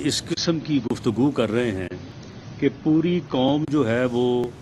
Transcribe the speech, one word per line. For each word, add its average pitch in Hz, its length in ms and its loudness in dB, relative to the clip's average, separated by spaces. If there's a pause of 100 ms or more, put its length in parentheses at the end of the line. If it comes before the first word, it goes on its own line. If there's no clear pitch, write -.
इस 139 180 0
किस्म 165 380 -2
की 147 200 0
गुफ्तगू 117 520 2
कर 120 200 0
रहे 117 200 2
हैं 95 200 -4 (680)
कि 143 80 4
पूरी 160 520 2
कौम 143 440 0
जो 147 200 2
है 120 220 2
वो 123 540 0